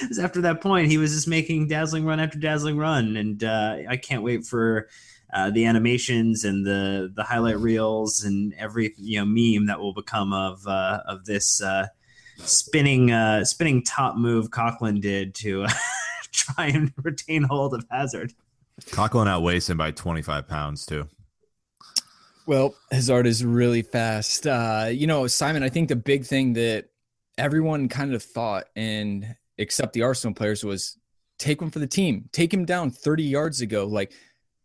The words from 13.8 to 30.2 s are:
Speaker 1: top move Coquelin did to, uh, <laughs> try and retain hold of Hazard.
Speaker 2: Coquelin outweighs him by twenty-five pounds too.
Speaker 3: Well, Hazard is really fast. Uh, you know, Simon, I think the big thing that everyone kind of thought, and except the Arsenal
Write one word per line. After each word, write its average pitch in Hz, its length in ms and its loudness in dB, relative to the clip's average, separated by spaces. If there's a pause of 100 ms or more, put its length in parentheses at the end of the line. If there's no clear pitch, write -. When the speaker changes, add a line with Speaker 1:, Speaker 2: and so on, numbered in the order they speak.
Speaker 1:
top - 320 -2
move 117 340 2
Coquelin 113 480 -2
did 98 380 -2
to, 98 260 -4
uh, 104 80 0 (300)
<laughs> - 320 -12
try - 340 -4
and 147 300 2
retain 151 480 -2
hold 139 300 0
of 113 180 -6
Hazard. 120 420 -6 (560)
Speaker 2:
Coquelin 107 380 2
outweighs 87 420 2
him 85 60 0
by 78 160 0
twenty-five 76 560 -4
pounds 73 360 -6
too. 76 240 -6 (1400)
Speaker 3:
Well, 139 320 2 (160)
Hazard 123 340 4
is 117 180 2
really 120 380 4
fast. 113 640 -2
Uh, 113 420 0
you 139 200 0
know, 147 180 2
Simon, 143 380 0
I 131 40 0
think 160 200 0
the 139 80 0
big 135 280 0
thing 131 280 2
that 113 380 -2 (480)
everyone 147 500 0
kind 139 260 -4
of 107 80 -4
thought, 110 440 -4 (100)
and 107 580 -4 (240)
except - 360 -2
the 117 80 0
Arsenal 123 300 0